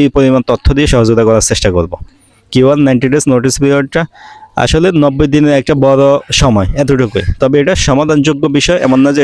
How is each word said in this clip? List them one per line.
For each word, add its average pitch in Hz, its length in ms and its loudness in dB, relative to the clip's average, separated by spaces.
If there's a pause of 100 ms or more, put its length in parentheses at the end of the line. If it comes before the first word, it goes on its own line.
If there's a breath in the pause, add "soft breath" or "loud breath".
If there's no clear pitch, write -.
(160)
পরিমাণ 131 340 2
তথ্য 117 160 -4 (120)
দিয়ে 147 160 0
সহযোগিতা 113 340 2
করার 110 220 2
চেষ্টা 107 260 -2
করব। 87 160 -2 (600 soft breath)
কিউআর 131 340 2
নাইনটি 131 260 0
ডেজ 147 200 0
নোটিস 127 300 0
পিরিয়ডটা 139 400 -2 (600 loud breath)
আসলে 160 240 0 (160)
নব্বই 143 300 0
দিনের 147 260 2
একটা 143 140 -2 (120)
বড় 135 180 2 (380)
সময়, 107 260 2 (140)
এতটুকুই। 127 420 -2 (180)
তবে 135 200 0
এটা 139 120 0 (140)
সমাধানযোগ্য 147 560 0 (140)
বিষয়, 175 280 0
এমন 131 180 2
না 139 120 2
যে 147 80 0